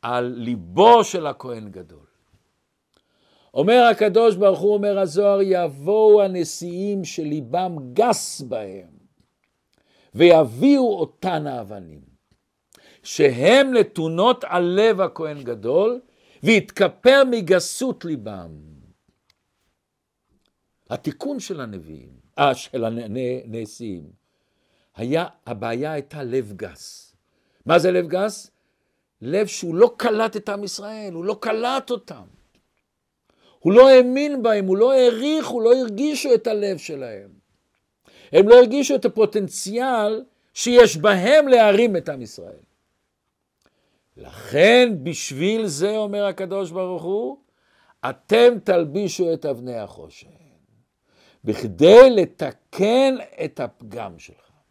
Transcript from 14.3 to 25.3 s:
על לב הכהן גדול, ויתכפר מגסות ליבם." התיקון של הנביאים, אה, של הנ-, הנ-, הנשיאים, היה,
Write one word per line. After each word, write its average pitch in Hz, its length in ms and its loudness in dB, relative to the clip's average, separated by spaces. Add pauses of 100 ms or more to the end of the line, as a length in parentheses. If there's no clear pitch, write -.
על 180 200 -2
לב 196 360 0
הכהן 156 420 -6
גדול, 135 580 -2 (420)
ויתכפר 220 880 2
מגסות 202 760 -4
ליבם." 104 460 -12 (2500)
התיקון 233 500 -10
של 170 200 -12
הנביאים, 92 500 -16 (280)
אה, 143 160 2
של 123 300 -10
הנ-, 113 140 -6
הנ-, 123 460 -10
הנשיאים, 107 680 -14 (840)
היה, 147 300 -6 (200)